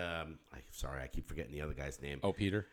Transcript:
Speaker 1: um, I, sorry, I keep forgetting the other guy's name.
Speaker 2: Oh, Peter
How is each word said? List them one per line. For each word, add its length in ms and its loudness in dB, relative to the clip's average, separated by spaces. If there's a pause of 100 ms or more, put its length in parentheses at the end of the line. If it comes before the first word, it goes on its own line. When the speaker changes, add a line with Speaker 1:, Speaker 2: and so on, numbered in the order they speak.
Speaker 1:
um, 380 0 (120)
I, 60 -10 (140)
sorry, 320 -2
I 40 -4
keep 200 0
forgetting 240 -2
the 100 -2
other 140 0
guy's 260 -4
name. 220 -2
Speaker 2:
Oh, 100 6
Peter 400 4